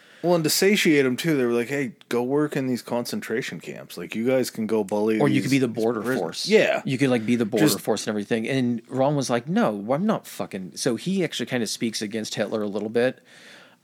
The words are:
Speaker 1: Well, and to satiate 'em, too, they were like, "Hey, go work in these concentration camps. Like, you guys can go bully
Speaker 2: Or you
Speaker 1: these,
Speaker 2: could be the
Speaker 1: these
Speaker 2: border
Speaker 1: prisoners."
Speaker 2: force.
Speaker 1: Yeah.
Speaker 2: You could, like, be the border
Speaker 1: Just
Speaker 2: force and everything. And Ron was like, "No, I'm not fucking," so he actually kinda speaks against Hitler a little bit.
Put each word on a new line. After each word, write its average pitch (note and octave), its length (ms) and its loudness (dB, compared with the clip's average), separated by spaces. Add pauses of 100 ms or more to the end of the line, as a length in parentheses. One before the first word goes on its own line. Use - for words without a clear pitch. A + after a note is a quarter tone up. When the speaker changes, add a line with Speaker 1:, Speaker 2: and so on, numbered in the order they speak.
(220)
Speaker 1:
Well, F3 140 4
and E3 80 2
to D3+ 60 2
satiate F3+ 540 4
'em, B2+ 120 0
too, D#3+ 200 0
they B2+ 80 2
were A#2+ 60 2
like, A#2+ 180 2
"Hey, C#3 260 -4 (140)
go A#2+ 140 0
work D3 340 0
in C3 120 -2
these B2 120 -2
concentration A#2 800 -6
camps. - 400 -16
Like, F2 160 -8
you A2 100 -2
guys B2+ 240 2
can A2 200 -4
go G#2+ 160 0
bully G#2+ 340 0
Speaker 2:
Or - 80 4
you C3+ 80 4
Speaker 1:
these, C3 80 2
Speaker 2:
could B2 80 -2
be C3+ 80 4
the B2+ 80 2
Speaker 1:
these A2+ 160 -2
Speaker 2:
border A2+ 180 0
Speaker 1:
prisoners." A#2+ 200 -2
Speaker 2:
force. E2+ 280 -6
Speaker 1:
Yeah. C#3+ 360 4
Speaker 2:
You C3+ 120 -2
could, C3 140 4
like, A2+ 160 0
be A#2+ 80 4
the A#2 100 2
border G#2+ 220 4
Speaker 1:
Just G2+ 140 2
Speaker 2:
force - 260 -2
and A#2 60 -2
everything. A2+ 360 -2
And B2 380 0
Ron C3+ 300 2
was C3+ 120 -2
like, A#2+ 200 -2
"No, D3 440 0
I'm E3+ 140 0
not F#3+ 220 -2
fucking," G2 480 -8
so B2 180 0
he F3 300 -2
actually B2+ 220 -4
kinda A#2+ 200 -2
speaks A2 340 -4
against G#2+ 360 -6
Hitler G#2+ 260 -2
a G#2 60 -4
little G#2 200 -4
bit. A#2+ 300 0 (640)